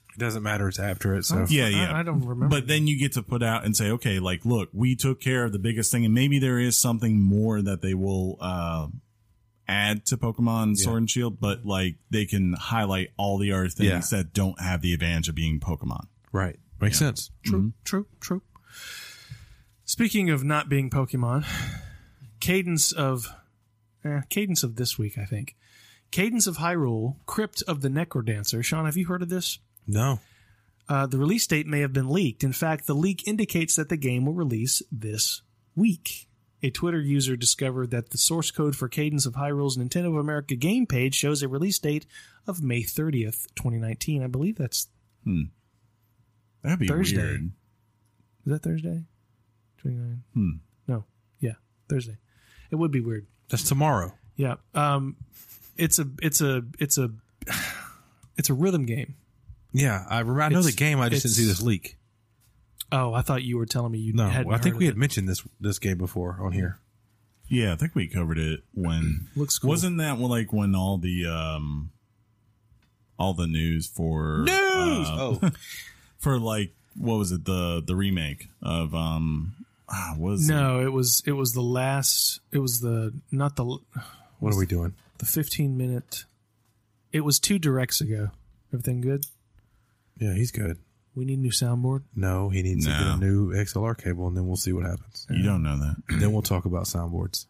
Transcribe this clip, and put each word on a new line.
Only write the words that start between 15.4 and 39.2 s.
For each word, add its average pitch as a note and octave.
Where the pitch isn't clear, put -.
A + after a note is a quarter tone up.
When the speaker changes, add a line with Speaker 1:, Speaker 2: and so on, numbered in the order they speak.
Speaker 3:
Pokemon. -
Speaker 1:
Right. F#2+
Makes G#2
Speaker 3:
Yeah. D3+
Speaker 1:
sense. -
Speaker 2:
True, F#2+
Speaker 3:
Mm-hmm. G#2
Speaker 2:
true, G3
true. F3+
Speaking G#3+
of C#3
not D3
being C#3
Pokemon, B2+
cadence F3
of, C3+
eh, D3
cadence G3
of A#2
this B2
week, G#2+
I G2+
think. A2
Cadence G#3+
of D#3+
Hyrule, C#3
Crypt -
of D3+
the C3+
Necrodancer. A#2
Sean, D#3+
have D3+
you F#3
heard F3+
of F3
this? F3+
Speaker 1:
No. A2+
Speaker 2:
Uh, C#3
the C3
release F3
date D3+
may D3
have C#3
been C3
leaked. G3
In C3
fact, D#3+
the C#3+
leak F3
indicates G3+
that D#3
the E3+
game B2+
will D3+
release C3
this G#2+
week. F#3
A C3+
Twitter E3
user C#3
discovered B2+
that A#2+
the -
source E3
code D3
for B2+
Cadence D3